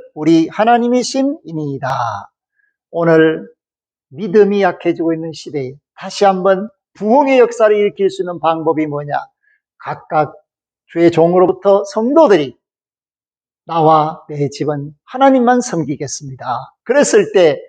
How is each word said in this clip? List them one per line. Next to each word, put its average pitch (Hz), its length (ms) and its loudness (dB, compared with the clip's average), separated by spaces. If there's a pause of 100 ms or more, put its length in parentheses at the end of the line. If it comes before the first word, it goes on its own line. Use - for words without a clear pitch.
(140)
우리 160 340 2
하나님이심이니이다." 233 1400 -2 (1000)
오늘 160 580 2 (600)
믿음이 202 520 0
약해지고 170 520 -2
있는 160 200 -8
시대에 135 400 -10 (220)
다시 - 280 -6
한번 190 460 2 (280)
부흥의 262 420 2
역사를 226 360 2
일으킬 202 340 0
수 190 120 -8
있는 175 180 -8
방법이 156 480 -2
뭐냐? 147 240 -10 (680)
각각 151 560 -6 (540)
주의 170 240 2
종으로부터 180 720 2
성도들이 220 760 2 (1080)
"나와 160 640 0
내 143 200 -4
집은 147 540 -8
하나님만 254 560 2
섬기겠습니다." 131 1120 -8 (100)
그랬을 240 500 2
때 160 360 4